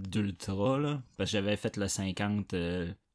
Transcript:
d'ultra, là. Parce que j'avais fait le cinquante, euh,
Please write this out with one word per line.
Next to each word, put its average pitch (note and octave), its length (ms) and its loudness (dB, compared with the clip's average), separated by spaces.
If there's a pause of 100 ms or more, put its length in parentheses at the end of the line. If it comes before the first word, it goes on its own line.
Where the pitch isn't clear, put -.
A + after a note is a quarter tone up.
d'ultra, G2+ 760 0
là. D3 220 0 (160)
Parce F#2+ 120 0
que G#2+ 80 2
j'avais G2+ 200 2
fait - 200 -4
le G2+ 100 0
cinquante, G2+ 680 0
euh, F2 360 0 (240)